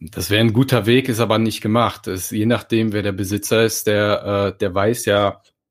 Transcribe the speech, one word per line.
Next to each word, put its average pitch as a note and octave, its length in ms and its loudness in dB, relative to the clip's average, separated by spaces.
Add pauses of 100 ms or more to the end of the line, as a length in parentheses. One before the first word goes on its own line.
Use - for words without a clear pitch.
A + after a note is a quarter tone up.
Das E2+ 280 -10
wäre G#2 120 2
ein A2+ 120 4
guter B2 320 2
Weg, B2+ 240 2
ist A2 100 -2
aber A2 200 2
nicht A2 220 -2
gemacht. A2 460 0
Es, F#2+ 220 -8
je G#2+ 160 -2
nachdem, A2+ 460 0
wer G#2 100 -2
der G2+ 120 -4
Besitzer G#2 500 0
ist, A2 240 -2
der, G#2 640 0
äh, - 40 -20
der F#2 180 -4
weiß G#2+ 300 0
ja, G2+ 360 2 (300)